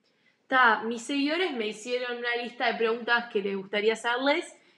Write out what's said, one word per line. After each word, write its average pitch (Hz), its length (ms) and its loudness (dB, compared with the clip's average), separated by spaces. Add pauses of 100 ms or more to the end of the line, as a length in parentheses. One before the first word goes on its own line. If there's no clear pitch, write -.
(480)
Ta, 240 340 6
mis 233 200 -6
seguidores 294 500 0
me 220 160 -4
hicieron 247 480 -6
una 240 260 -4
lista 240 240 -4
de 220 120 0
preguntas 226 540 0
que 208 80 0
les 196 160 -2
gustaría 208 360 0
hacerles 254 600 0 (260)